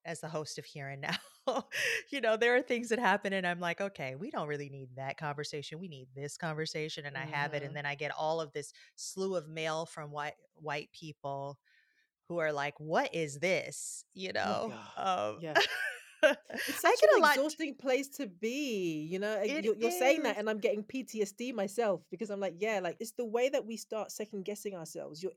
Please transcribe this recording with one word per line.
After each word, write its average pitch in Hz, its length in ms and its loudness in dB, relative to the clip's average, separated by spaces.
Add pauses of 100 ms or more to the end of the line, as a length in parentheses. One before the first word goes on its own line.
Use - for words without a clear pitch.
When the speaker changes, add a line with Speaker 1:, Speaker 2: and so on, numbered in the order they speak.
Speaker 1:
as 165 160 -6
the 156 80 -6
host 156 300 -4
of 147 80 -10
Here 139 240 -10
and 139 100 -10
Now, 165 160 -2 (300)
<laughs> - 240 0 (400)
you 277 100 -2
know, 226 160 4
there 240 200 6
are 247 60 6
things 240 280 -2
that 226 80 2
happen 202 340 4
and 190 140 2
I'm 175 120 0
like, 170 220 -2
"Okay, 165 360 -4
we 202 140 -8
don't 170 180 -4
really 147 200 -4
need 135 280 -14
that 135 200 -6
conversation. 147 640 -6
We 185 100 -10
need 131 260 -16
this 143 220 -8
conversation." 156 720 -4
And 139 100 -8
I 135 80 -4
have 143 300 -2
it, 147 80 -2
and 143 80 -6
Speaker 2:
Mm-hmm. 143 60 -8
Speaker 1:
then 143 100 -4
I 143 80 -2
get 143 160 -4
all 160 320 0
of 147 100 -10
this 143 220 -8 (220)
slew 190 400 -4
of 156 120 -4
mail 160 380 -4
from 151 240 -12
white, 147 240 -6 (220)
white 151 360 -6
people 139 680 -8 (680)
who 170 80 -4
are 156 160 2
like, 143 260 -2
"What 165 360 0
is 151 260 -2
this?" - 720 0
You 190 200 -8
Speaker 2:
Oh, - 20 -
Speaker 1:
know? 208 400 0 (220)
Speaker 2:
God. 190 400 0
Speaker 1:
Um, 175 40 -14
<laughs> - 20 -14
Speaker 2:
Yeah. 160 120 -2 (1120)
It's - 180 0
Speaker 1:
I 339 60 8
Speaker 2:
such 494 100 6
Speaker 1:
get 440 120 12
Speaker 2:
an 508 80 10
Speaker 1:
a - 20 6
lot 294 140 10
Speaker 2:
exhausting 294 400 0
place 269 400 2
to 277 100 -2
be, 196 840 -2
you 185 120 -2
know? 214 180 0
Uh, 190 60 0
Speaker 1:
It 285 200 0
Speaker 2:
you're, 214 120 4
you're 226 160 2
saying 302 320 4
that 226 80 4
Speaker 1:
is. 190 80 -6
Speaker 2:
and 214 100 0
I'm 220 80 0
getting 208 240 2
P 254 220 -6
T 220 180 -2
S 202 80 0
D 247 220 -6
myself 208 580 0
because 196 200 -6
I'm 202 100 -4
like, 185 180 -2
yeah, 214 160 0
Speaker 1:
Yeah. 196 60 0
Speaker 2:
like, 175 180 -2
it's 226 140 -8
the 247 120 -4
way 240 260 4
that 269 140 2
we 220 120 -6
start 214 340 -6
second 202 340 -8
guessing 208 300 -6
ourselves. 160 480 -10
Your 185 140 -4